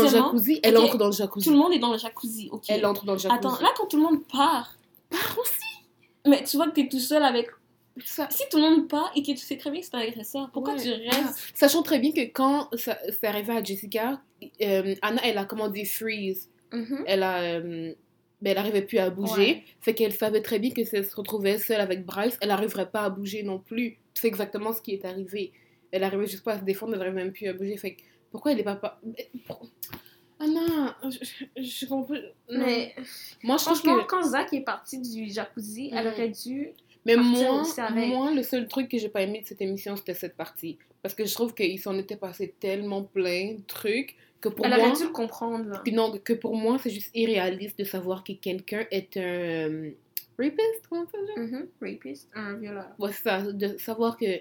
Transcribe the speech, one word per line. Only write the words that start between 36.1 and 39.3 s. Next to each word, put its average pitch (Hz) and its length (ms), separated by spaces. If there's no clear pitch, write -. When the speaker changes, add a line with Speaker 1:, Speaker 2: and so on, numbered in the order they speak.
Speaker 1:
aurait 233 160
dû 269 400
Speaker 2:
Mais 233 100
Speaker 1:
partir 240 160
Speaker 2:
moi, 285 100
Speaker 1:
aussi 311 200
avec. 226 260
Speaker 2:
moi, 262 240
le 262 120
seul 240 260
truc 262 200
que 240 80
j'ai 214 120
pas 208 120
aimé 208 200